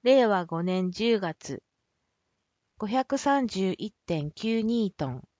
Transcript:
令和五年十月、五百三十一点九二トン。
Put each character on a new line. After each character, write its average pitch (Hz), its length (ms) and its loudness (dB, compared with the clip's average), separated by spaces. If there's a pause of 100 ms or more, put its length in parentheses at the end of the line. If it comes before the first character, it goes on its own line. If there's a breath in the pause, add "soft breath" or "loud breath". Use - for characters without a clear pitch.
令 254 220 6
和 190 200 2
五 165 180 -4
年 185 280 0
十 220 280 2
月、 156 440 -6 (1120)
五 214 100 -6
百 262 300 -2
三 277 300 0
十 190 300 -2
一 214 160 -10 (120)
点 156 260 -4
九 226 300 -2
二 220 300 0
ト 139 180 -6
ン。 127 140 -10 (160)